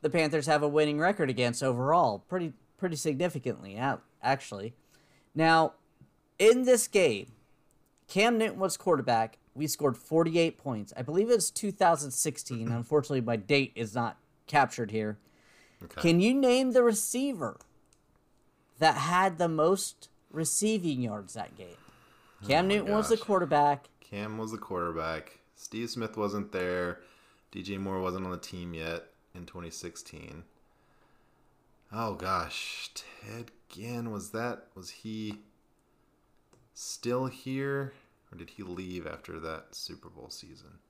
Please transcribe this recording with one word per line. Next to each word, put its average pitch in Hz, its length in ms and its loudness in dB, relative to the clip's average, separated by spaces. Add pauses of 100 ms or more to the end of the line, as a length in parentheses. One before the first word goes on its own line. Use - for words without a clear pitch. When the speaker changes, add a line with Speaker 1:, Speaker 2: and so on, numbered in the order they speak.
Speaker 1:
the 156 80 0
Panthers 151 360 0
have 151 160 4
a 151 60 2
winning 147 320 2
record 165 320 2
against 120 320 0
overall, 131 560 2
pretty, 175 340 -6 (240)
pretty 175 200 -2
significantly, 131 760 -4
a-, 123 260 -2 (200)
actually. 117 540 -2 (580)
Now, 160 400 6 (640)
in 240 280 6
this 247 220 6
game, 135 440 2 (760)
Cam 226 300 4
Newton 220 220 0
was 190 180 -2
quarterback. 120 600 0 (160)
We 143 100 -4
scored 143 320 0
forty-eight 165 640 2
points. 110 360 -8
I 131 60 -8
believe 175 300 2
it's 220 180 2
two - 220 -4
thousand 165 400 2
sixteen. 123 560 -4
Speaker 2:
<clears throat> 117 40 -2
Speaker 1:
Unfortunately, 131 500 0
my 117 160 0
date 135 380 2
is 110 200 -6
not 117 240 -4 (260)
captured 127 460 2
here. 107 260 -4 (680)
Speaker 2:
Okay. - 180 -12
Speaker 1:
Can 170 180 6
you 226 160 6
name 262 380 4
the 247 100 6
receiver 226 760 0 (1200)
that 156 160 6
had 175 440 2
the 175 80 4
most 165 640 0 (220)
receiving 165 680 0
yards 104 320 -6
that - 240 -12
game? 90 200 -18 (680)
Speaker 2:
Oh 104 40 -10
Speaker 1:
Cam 156 200 4
Speaker 2:
my 202 80 4
Speaker 1:
Newton 202 180 0
was 220 160 2
the 226 60 6
Speaker 2:
gosh. 214 100 -4
Speaker 1:
quarterback. 147 600 4 (280)
Speaker 2:
Cam 107 240 -6
was 110 140 -6
the 110 80 -8
quarterback. 82 800 -6 (160)
Steve 117 340 -8
Smith 110 260 -6
wasn't 101 360 -4
there. 90 480 -2 (520)
D 101 120 -12
J 98 160 -6
Moore 95 200 -4
wasn't 92 260 -4
on 92 60 -6
the 90 60 -8
team 87 380 -12
yet 82 300 -6 (280)
in 87 140 -16
twenty 85 240 -14
sixteen. - 720 -16 (1500)
Oh, 107 220 -6
gosh. 87 800 -6
Ted 113 580 -16 (180)
Ginn, 117 420 -8
was 104 200 -8
that, 117 440 -6
was 92 140 -16
he 107 500 -10 (1300)
still 123 540 -6
here? 135 640 -6 (380)
Or 85 60 -20
did 85 140 -16
he - 120 -14
leave 90 420 -8
after 80 340 -12
that 80 360 -10
Super - 340 -14
Bowl - 200 -20
season? 82 500 -20 (100)